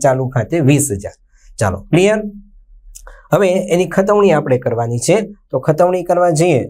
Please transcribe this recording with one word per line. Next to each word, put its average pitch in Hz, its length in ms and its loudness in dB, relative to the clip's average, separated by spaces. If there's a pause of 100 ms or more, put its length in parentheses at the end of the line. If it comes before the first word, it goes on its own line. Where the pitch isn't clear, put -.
ચાલુ 131 260 0
ખાતે 131 320 -4
વીસ 135 300 2
હજાર. 101 260 -10 (420)
ચાલો, 95 200 -2 (120)
ક્લિયર? 202 280 2 (1120)
હવે 185 160 2 (240)
એની 175 160 0
ખતવણી 196 440 2
આપણે 143 260 0
કરવાની 117 400 -4
છે. 165 180 2 (340)
તો 131 100 -4
ખતવણી 175 440 0
કરવા 175 260 2
જઈએ 156 400 2